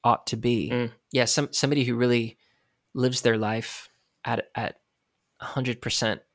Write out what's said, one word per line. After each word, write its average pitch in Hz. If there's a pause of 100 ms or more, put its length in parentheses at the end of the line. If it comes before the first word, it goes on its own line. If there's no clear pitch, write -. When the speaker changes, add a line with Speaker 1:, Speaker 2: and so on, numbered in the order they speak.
Speaker 1:
ought -
to 120
be. 113
Speaker 2:
Mm. 120 (220)
Speaker 1:
Yeah, 127
some, 143
somebody 139
who 123
really 120 (560)
lives 127
their 113
life 110 (360)
at, 117
at - (600)
a -
hundred 127
percent, 113 (140)